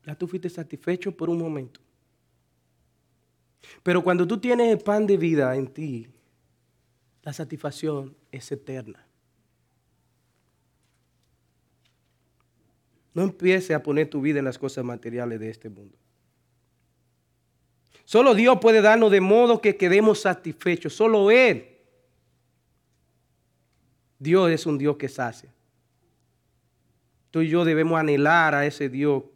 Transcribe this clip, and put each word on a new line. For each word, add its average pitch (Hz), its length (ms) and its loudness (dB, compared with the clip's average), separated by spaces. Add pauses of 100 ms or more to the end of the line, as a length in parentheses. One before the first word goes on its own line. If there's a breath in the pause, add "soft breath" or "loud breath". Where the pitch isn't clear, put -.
Ya 151 80 -14
tú 175 140 -10
fuiste 175 240 -10
satisfecho 175 600 -8
por 165 200 -6
un 170 80 -2
momento. 147 400 -10 (2000 soft breath)
Pero 175 220 0
cuando 180 240 0
tú 220 120 -4
tienes 240 320 0
el 214 60 2
pan 214 300 -2
de 196 100 2
vida 147 380 0
en 135 100 -4
ti, 131 420 -14 (1160)
la 143 100 -14
satisfacción 147 800 -10 (160)
es 135 200 -16
eterna. 131 520 -14 (4000)
No 170 80 -2
empieces 185 520 0
a 151 60 -4
poner 151 300 -2
tu 143 100 -6
vida 143 160 -2
en 139 80 -4
las 127 140 -6
cosas 131 260 -8
materiales 120 540 -10
de 110 100 -10
este 110 200 -18
mundo. 101 280 -20 (2000 soft breath)
Solo 240 300 4
Dios 233 240 6
puede 220 220 6
darnos 214 300 6
de 196 100 4
modo 226 400 4
que 202 160 0
quedemos 202 420 2
satisfechos. 170 760 -4
Solo 214 380 2
Él. 233 460 2 (2500)
Dios 165 320 2
es 156 140 -4
un 147 120 -2
Dios 143 200 -2
que 139 100 -10
sacia. 123 420 -10 (1800)
Tú 165 80 -4
y 165 80 0
yo 170 160 0
debemos 160 340 0
anhelar 151 580 2
a 143 100 0
ese 143 240 -6
Dios. 139 340 -2 (120)